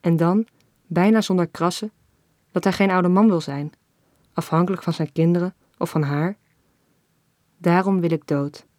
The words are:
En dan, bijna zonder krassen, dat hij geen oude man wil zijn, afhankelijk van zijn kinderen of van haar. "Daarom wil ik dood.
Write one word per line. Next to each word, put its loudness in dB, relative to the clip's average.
En 0
dan, 0
bijna 2
zonder -2
krassen, -6
dat -4
hij 0
geen 0
oude 2
man 4
wil 2
zijn, -10
afhankelijk -2
van -4
zijn -6
kinderen 0
of -6
van -2
haar. -4
"Daarom 2
wil 0
ik -4
dood. -4